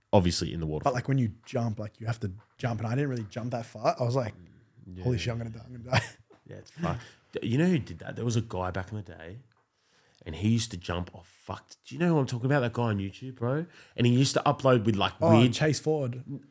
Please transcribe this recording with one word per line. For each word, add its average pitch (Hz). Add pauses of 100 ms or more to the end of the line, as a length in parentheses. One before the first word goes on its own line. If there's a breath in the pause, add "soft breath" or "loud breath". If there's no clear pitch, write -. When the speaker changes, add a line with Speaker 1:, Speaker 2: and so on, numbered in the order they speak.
(120)
Speaker 1:
obviously, -
in -
the 82
waterfall. 143
Speaker 2:
But, 123
like, 123
when 135
you 117 (140)
jump, 117
like, 104
you 113
have 113
to 98 (260)
jump, 117
and 113
I 117
didn't 143
really 120
jump 120
that 117
far. 135
I 127
was 120
like, 117 (600)
Speaker 1:
Yeah. 90
Speaker 2:
"Holy 120
shit, 120
I'm 113
gonna 117
die! 113
I'm 123 (100)
gonna 123
die." -
<laughs> -
Speaker 1:
Yeah, -
it's 101
fun. 165 (320 loud breath)
D-, -
you 117
know 170
who 175
did 85
that? 98
There 110
was 117
a 120
guy 92
back 92
in 107
the 104
day, 85 (880)
and 80
he 98
used 113
to 90
jump 87
off. - (140)
Fuck, - (160)
do 127
you 143
know 175
who 160
I'm 135
talking 120
about? 139
That 120
guy 117
on 107
YouTube, 98
bro. 135 (320 soft breath)
And 120
he 120
used 135
to 143
upload 127
with, 113
like, - (100)
Speaker 2:
Oh, 113
Speaker 1:
weird 120
Speaker 2:
Chase 156
Ford. 135
Speaker 1:
N-, 139